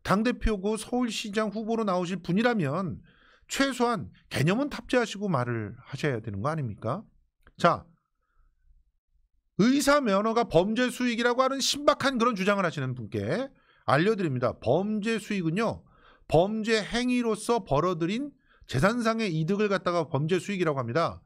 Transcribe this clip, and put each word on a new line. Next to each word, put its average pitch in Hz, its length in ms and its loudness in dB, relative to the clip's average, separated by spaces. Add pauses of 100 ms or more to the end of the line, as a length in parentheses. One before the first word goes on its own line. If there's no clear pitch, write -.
당대표고 220 760 0
서울시장 220 720 -2
후보로 220 340 -4
나오실 180 400 -2
분이라면 170 800 0 (460)
최소한 240 600 0 (200)
개념은 196 400 0
탑재하시고 214 600 -2
말을 120 540 -2
하셔야 135 380 -4
되는 104 200 -8
거 135 80 -2
아닙니까? 143 540 -6 (540)
자, 151 280 2 (1700)
의사 277 440 4
면허가 220 440 2
범죄 220 440 2
수익이라고 240 540 0
하는 269 160 -2
신박한 277 580 0
그런 226 180 2
주장을 196 280 2
하시는 135 320 -2
분께 117 540 -4 (360)
알려드립니다. 143 720 2
범죄 208 600 0
수익은요, 175 640 -2 (440)
범죄 214 540 2
행위로서 240 800 0
벌어들인 175 680 0 (360)
재산상의 220 720 2
이득을 196 300 0
갖다가 175 380 0
범죄 160 320 0
수익이라고 170 400 -2
합니다. 120 460 -2